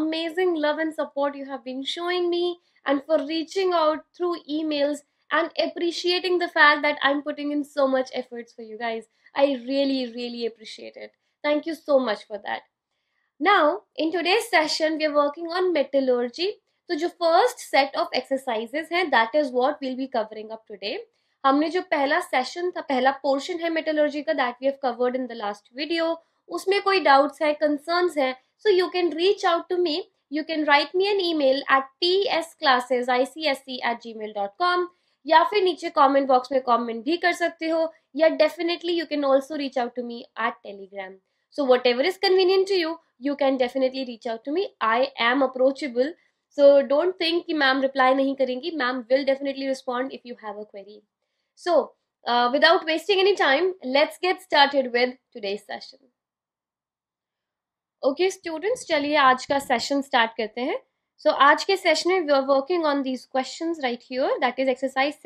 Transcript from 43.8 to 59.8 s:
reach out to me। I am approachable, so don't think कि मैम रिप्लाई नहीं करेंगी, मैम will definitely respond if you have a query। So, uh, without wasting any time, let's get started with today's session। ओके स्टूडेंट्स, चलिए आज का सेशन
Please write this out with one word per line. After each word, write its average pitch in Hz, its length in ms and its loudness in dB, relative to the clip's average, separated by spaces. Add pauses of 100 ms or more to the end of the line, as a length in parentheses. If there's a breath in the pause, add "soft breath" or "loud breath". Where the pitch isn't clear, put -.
reach 233 220 -12
out 226 160 -10
to 294 80 -4
me। 403 100 -2 (180)
I 226 140 2 (300)
am 262 200 4
approachable, 262 640 0 (460)
so 285 100 10 (140)
don't 302 400 0
think 330 240 0
कि 330 80 -4
मैम 277 280 2
रिप्लाई 269 320 4
नहीं 269 200 0
करेंगी, 254 360 -4
मैम 262 320 -4 (100)
will 277 120 4
definitely 269 440 -2
respond 262 460 -6
if - 160 -18
you 233 140 -14
have 208 140 -10
a 214 60 -14
query। 208 360 -20 (580)
So, 349 160 -2 (520)
uh, 240 280 2
without 320 340 4
wasting 330 340 0
any 392 180 4
time, 320 280 2 (280)
let's 302 280 2
get 370 180 -2
started 277 520 2
with 247 180 0 (240)
today's 208 340 -8
session। - 300 -16 (2000)
ओके 294 260 0
स्टूडेंट्स, 349 560 -6
चलिए 294 300 0
आज 262 300 4
का 277 120 0
सेशन 277 440 -2